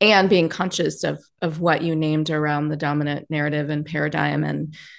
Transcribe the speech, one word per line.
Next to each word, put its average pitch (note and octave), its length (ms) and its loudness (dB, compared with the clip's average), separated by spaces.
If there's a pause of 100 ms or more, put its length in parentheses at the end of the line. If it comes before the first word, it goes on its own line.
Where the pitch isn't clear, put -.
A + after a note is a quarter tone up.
and G3 300 6
being E3+ 180 6
conscious E3+ 560 -2
of, D3+ 160 -4 (220)
of E3 180 -4
what E3+ 220 2
you E3 120 0
named D#3 360 0
around D3+ 380 0
the D3+ 80 -2
dominant D3 520 -2
narrative D3 400 -2
and D3+ 160 -4
paradigm D3+ 600 -2
and, D3+ 300 -6 (240)